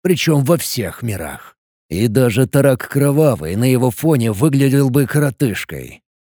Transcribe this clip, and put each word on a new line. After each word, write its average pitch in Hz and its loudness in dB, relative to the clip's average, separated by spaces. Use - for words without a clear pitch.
причем 160 0
во 165 2
всех - -8
мирах. 87 -10
И 95 0
даже 123 2
Тарак 139 0
Кровавый 139 0
на 123 0
его 127 2
фоне 127 0
выглядел 139 2
бы 135 2
коротышкой. 101 -4